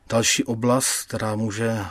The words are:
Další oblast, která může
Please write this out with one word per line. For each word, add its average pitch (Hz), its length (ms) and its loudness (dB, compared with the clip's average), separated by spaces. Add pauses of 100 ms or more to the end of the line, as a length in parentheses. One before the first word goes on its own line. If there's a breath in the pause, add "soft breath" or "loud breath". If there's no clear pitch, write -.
Další 117 360 2
oblast, 123 580 0
která 110 320 -4
může 110 560 -2